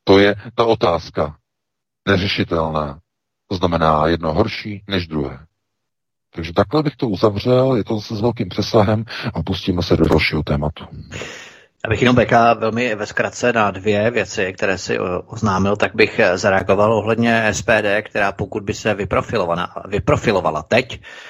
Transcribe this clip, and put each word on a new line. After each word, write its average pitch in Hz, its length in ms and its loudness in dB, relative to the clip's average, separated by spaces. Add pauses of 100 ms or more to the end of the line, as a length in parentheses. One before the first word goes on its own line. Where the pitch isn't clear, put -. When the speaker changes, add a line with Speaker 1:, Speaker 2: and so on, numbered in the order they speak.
Speaker 1:
To 98 140 6
je 101 160 6 (200)
ta 117 100 2
otázka 87 720 0 (720)
neřešitelná. 80 880 -2 (500)
To - 80 -4
znamená 80 500 2
jedno 80 280 0
horší 104 540 -4
než 95 180 -4
druhé. 71 320 -6 (960)
Takže 85 180 -8
takhle 101 300 0
bych 147 140 -4
to 131 120 -2
uzavřel, 123 680 2
je 98 80 -2
to 117 100 -4
zase 107 220 -6
s 104 40 -8
velkým 110 280 -2
přesahem 107 560 0 (300)
a 85 80 -4
pustíme 90 400 -2
se 85 140 2
do 80 80 2
dalšího 78 380 2
tématu. 73 420 -4 (1000)
Speaker 2:
Abych 110 180 0
jenom, 123 140 6
Beka, 117 380 6
velmi 110 400 -2
ve 101 120 -4
zkratce 117 460 -2
na 107 180 2
dvě 104 400 0
věci, 104 420 -2
které 95 260 -2
si, 117 200 -4
o-, 90 280 -4
oznámil, 101 500 0
tak 104 180 0
bych, 107 240 2
eh, 95 200 4
zareagoval 98 540 2
ohledně 113 540 2
S 104 160 -2
P 110 200 2
D, 104 200 0
která 101 300 -2
pokud 104 300 -6
by 104 120 -4
se 107 200 -2
vyprofilovala, 95 800 -2 (140)
vyprofilovala 95 760 0
teď, - 380 0 (300)